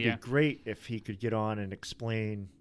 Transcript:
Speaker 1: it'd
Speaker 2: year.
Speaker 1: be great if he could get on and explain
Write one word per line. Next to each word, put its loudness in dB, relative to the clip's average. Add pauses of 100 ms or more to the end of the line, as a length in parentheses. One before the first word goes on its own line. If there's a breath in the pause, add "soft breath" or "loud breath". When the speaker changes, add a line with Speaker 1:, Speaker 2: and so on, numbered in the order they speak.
Speaker 1:
it'd 4
Speaker 2:
year. 4
Speaker 1:
be -20
great 2
if -6
he -2
could -8
get 0
on 2
and -4
explain -4 (120)